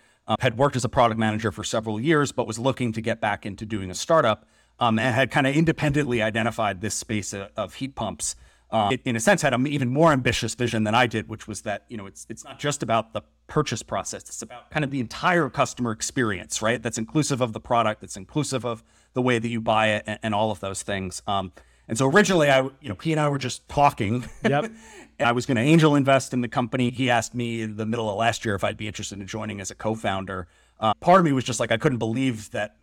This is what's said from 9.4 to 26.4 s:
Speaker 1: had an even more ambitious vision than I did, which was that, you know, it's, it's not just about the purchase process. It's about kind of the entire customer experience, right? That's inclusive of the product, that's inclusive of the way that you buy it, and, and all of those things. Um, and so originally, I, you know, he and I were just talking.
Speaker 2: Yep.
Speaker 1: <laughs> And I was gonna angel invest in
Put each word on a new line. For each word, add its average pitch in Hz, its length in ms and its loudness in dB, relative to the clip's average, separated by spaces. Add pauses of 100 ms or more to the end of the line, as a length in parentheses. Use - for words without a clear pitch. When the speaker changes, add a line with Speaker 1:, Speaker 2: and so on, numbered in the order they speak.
Speaker 1:
had 139 100 4
an 127 140 2
even 143 200 -2
more 156 240 4
ambitious 127 440 0
vision 113 300 0
than 107 100 2
I 127 100 6
did, 113 240 -4
which 110 180 -12
was 104 140 -10
that, 101 260 -8
you 123 100 -16
know, 98 100 -12
it's, - 220 -20
it's - 140 -14
not 135 140 -18
just 143 240 -4
about 113 320 0
the 104 80 -6 (240)
purchase - 380 -2
process. 98 400 -6
It's - 180 -14
about 120 300 -18
kind 156 120 -2
of 131 60 -4
the 135 100 -4
entire 131 520 0
customer 123 400 -2
experience, 104 720 -4
right? 117 180 0
That's 117 160 -4
inclusive 131 440 -2
of 113 120 -2
the 98 60 -8
product, 110 420 0
that's - 160 -14
inclusive 127 480 -4
of 117 180 -6 (300)
the 127 80 -2
way 123 160 4
that 117 100 -2
you 117 140 -4
buy 110 280 4
it, 107 180 0
and, 104 160 -6
and 107 120 -2
all 110 140 0
of 104 100 -6
those 98 220 -8
things. 95 460 -6
Um, 98 260 -4 (340)
and 113 100 -6
so 135 120 2
originally, 175 400 4
I, 131 140 6 (180)
you 139 80 -12
know, 95 120 -6
he 160 120 -2
and 151 80 2
I 147 80 2
were 143 80 -2
just 131 320 -8
talking. 120 560 2 (180)
Speaker 2:
Yep. 143 340 0
Speaker 1:
<laughs> - 40 -20 (360)
And 120 120 2
I - 20 4
was 120 140 0
gonna 123 160 2
angel 156 340 6
invest 135 380 4
in 127 80 0